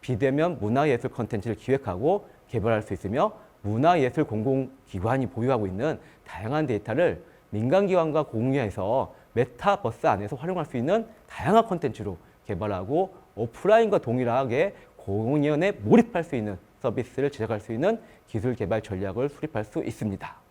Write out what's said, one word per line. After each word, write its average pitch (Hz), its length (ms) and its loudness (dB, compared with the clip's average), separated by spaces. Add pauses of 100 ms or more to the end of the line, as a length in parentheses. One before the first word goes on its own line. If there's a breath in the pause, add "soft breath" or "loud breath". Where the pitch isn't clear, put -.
비대면 135 580 0
문화예술 123 520 2
콘텐츠를 110 440 -4
기획하고 135 720 0 (220 loud breath)
개발할 110 320 0
수 107 120 -6
있으며 127 400 -2 (280 loud breath)
문화예술 131 640 2
공공기관이 123 1000 -2
보유하고 117 400 0
있는 110 320 -4 (260 loud breath)
다양한 131 400 -4
데이터를 113 580 0 (280 loud breath)
민간기관과 160 720 2
공유해서 117 920 -2 (200 loud breath)
메타버스 123 760 0
안에서 104 280 0
활용할 165 300 -4
수 - 120 -6
있는 190 300 0 (200 loud breath)
다양한 220 400 2
콘텐츠로 113 500 -4 (280 soft breath)
개발하고 104 680 -2 (220 loud breath)
오프라인과 196 640 2
동일하게 127 760 0 (220 loud breath)
공연에 147 760 0
몰입할 165 520 4
수 156 120 -6
있는 104 220 -4 (220)
서비스를 131 500 -2
제작할 110 300 -4
수 104 120 -12
있는 185 300 0 (260 loud breath)
기술 117 280 -2
개발 110 260 -2
전략을 101 480 -4
수립할 143 340 -8
수 - 200 -6
있습니다. - 520 -6 (160)